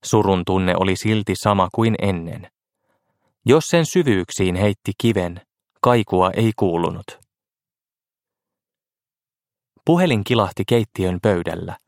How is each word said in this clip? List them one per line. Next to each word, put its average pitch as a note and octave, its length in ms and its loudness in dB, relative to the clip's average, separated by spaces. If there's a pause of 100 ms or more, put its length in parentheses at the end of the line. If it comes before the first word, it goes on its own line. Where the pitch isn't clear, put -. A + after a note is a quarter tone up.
Surun F#2+ 400 2
tunne F#2 320 0
oli F#2 180 0
silti G#2+ 400 -2
sama G2 400 0
kuin A2+ 260 0
ennen. F2+ 500 -8 (920)
Jos D3 220 4
sen E3+ 180 2
syvyyksiin G2 720 0
heitti G2+ 360 -2 (100)
kiven, F#2 400 -2 (400)
kaikua G2 500 2
ei A2 240 0
kuulunut. E2+ 640 -4 (2750)
Puhelin D#3+ 380 2
kilahti G#2 440 0
keittiön F#2+ 540 0
pöydällä. F2 560 -2 (100)